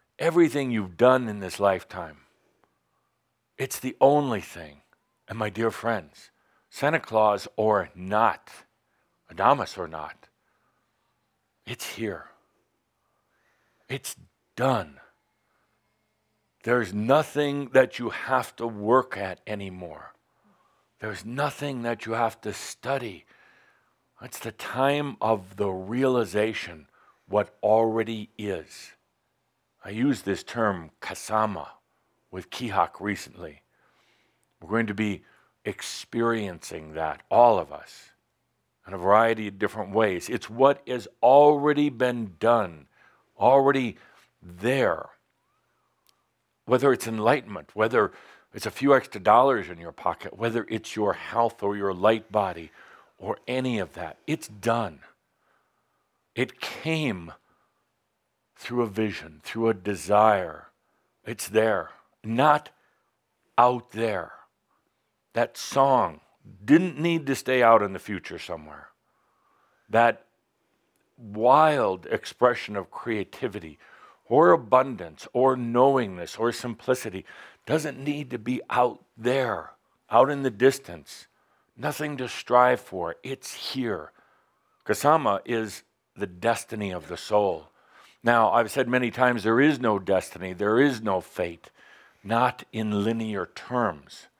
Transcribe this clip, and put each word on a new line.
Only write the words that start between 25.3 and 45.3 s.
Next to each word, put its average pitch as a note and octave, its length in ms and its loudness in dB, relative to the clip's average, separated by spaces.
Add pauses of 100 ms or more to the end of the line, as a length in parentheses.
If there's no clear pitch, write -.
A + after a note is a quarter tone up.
the G2+ 140 -2
realization G#2 1160 -2 (440)
what G2+ 320 0
already A2 760 2
is. F#2+ 540 -10 (920)
I G2 60 -14
used A#2+ 340 -2
this F#2+ 180 -4
term, G2 480 -2 (100)
kasama, G#2 680 -4 (640)
with F#2 200 -12
Kihak G2 500 -4
recently. F2+ 600 -8 (1000)
We're D#2+ 80 -20
going A2 200 0
to G#2 60 -4
be G2+ 280 -4 (420)
experiencing G2 1300 -6
that, D#2 360 -6
all A2+ 280 6
of D2+ 140 -6
us, - 380 -20 (760)
in F#2 60 -14
a F#2+ 60 -8
variety A2 480 4
of G2 120 -10
different G2+ 340 -6
ways. G2 360 0
It's A#2 220 -8
what C3+ 380 4
has B2 180 -6 (160)
already D3 640 6
been A#2+ 520 -2
done, G2 460 0 (520)
already C3+ 580 4 (460)
there. F#2 680 -2 (1600)